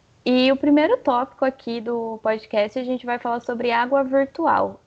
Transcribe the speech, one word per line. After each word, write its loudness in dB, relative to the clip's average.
E 4
o 2
primeiro 2
tópico -2
aqui -4
do -6
podcast, -2
a -2
gente -6
vai -4
falar -4
sobre -4
água 2
virtual, 0